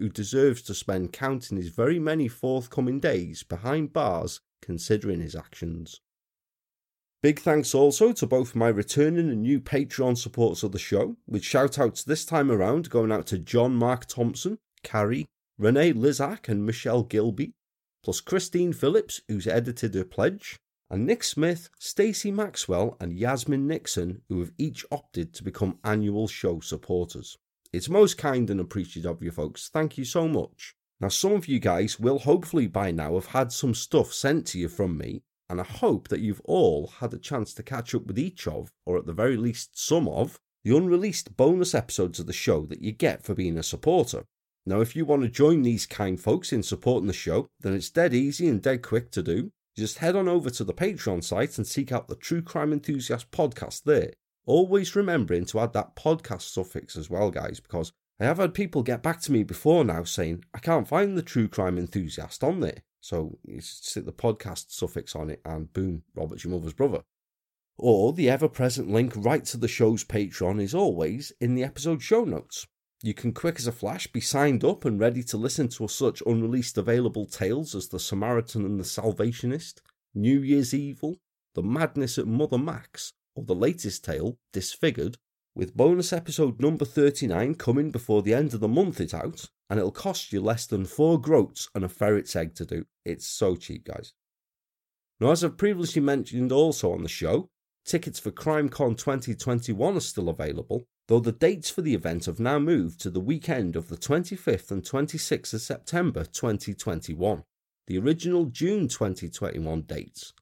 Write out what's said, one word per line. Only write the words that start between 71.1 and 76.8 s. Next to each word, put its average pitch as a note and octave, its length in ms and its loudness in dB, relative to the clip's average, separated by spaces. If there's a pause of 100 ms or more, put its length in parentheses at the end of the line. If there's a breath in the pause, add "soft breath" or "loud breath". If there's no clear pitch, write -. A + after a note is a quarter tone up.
in A#2+ 140 2
the B2+ 100 0
episode D3+ 380 -2
show A3+ 220 2
notes. - 420 -8 (340)
You G#2+ 140 -2
can, A#2+ 180 -2
quick - 280 -2
as A#2+ 80 -2
a - 20 0
flash, A#2 380 -6
be A#2 120 -4
signed C#3 440 2
up F3 200 2
and A2+ 140 0
ready A#2+ 240 2
to A#2+ 140 -6
listen A#2+ 320 0
to A#2 180 -6
such - 400 -2
unreleased A#2 500 0
available A2 500 0